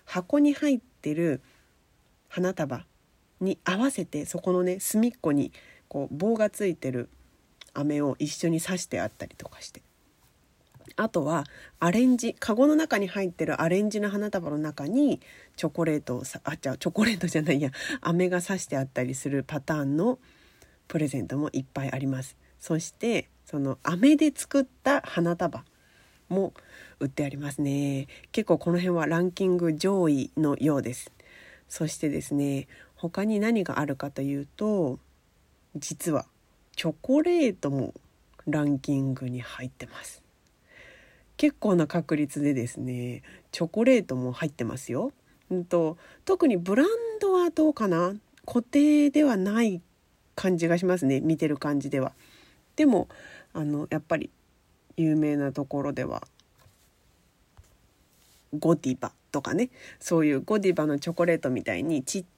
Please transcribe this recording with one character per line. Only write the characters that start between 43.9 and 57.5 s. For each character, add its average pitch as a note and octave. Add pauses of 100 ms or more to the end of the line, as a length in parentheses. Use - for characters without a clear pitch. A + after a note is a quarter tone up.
ー F3+
ト C3
も B2+
入 D#3
っ C#3
て B2+
ま A2+
す -
よ。 G#3 (400)
う F#3
ん F3
と、 E3 (280)
特 F#4
に A3
ブ F#3
ラ D4
ン - (320)
ド G4
は F4
ど D#4
う D4
か G#3
な？ F3 (320)
固 A#3+
定 D4
で D4+
は B3
な G3+
い G3 (520)
感 F#3
じ E3
が E3+
し F#3
ま F3+
す F3
ね、 C3+
見 D#3+
て D#3
る D3
感 C#3+
じ C#3
で C#3+
は。 C3 (640)
で D4+
も、 A3 (440)
あ D#3+
の、 D3
や D#3
っ -
ぱ D#3+
り - (640)
有 D#3
名 D3+
な C#3
と C#3+
こ C#3+
ろ C#3+
で B2+
は、 - (2250)